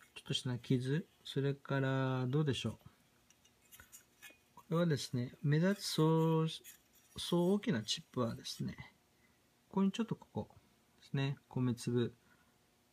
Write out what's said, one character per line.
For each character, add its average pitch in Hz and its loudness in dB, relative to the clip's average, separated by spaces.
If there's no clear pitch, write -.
ち - -20
ょ - -18
っ - -20
と 135 -2
し - -4
た 123 -2
傷、 135 0
そ - -4
れ 139 0
か 139 -2
ら 131 0
ど 139 2
う 156 2
で 135 2
し - -4
ょ 110 -4
う。 - -10
こ - -20
れ 160 2
は 175 4
で 147 2
す - -6
ね、 123 -4
目 151 4
立 190 2
つ - -8
そ 160 4
う、 160 0
そ 175 2
う 196 6
大 208 2
き 208 0
な 113 0
チ - -4
ッ - -20
プ 127 -2
は 117 0
で - -14
す - -8
ね、 - -6
こ - -8
こ 196 4
に 196 4
ち 240 -2
ょ - 0
っ 220 -6
と - -6
こ - -14
こ - -8
で - -20
す - -4
ね、 139 -2
米 127 0
粒 120 0